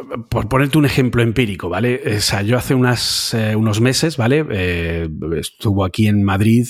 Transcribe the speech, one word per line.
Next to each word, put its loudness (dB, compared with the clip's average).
por -2
ponerte 2
un 4
ejemplo 2
empírico, -2
¿vale? -2
O -2
sea, -2
yo 0
hace 0
unas, 0
eh, 0
unos 0
meses, 0
¿vale? 2
Eh, -2
estuvo -2
aquí 0
en 4
Madrid 2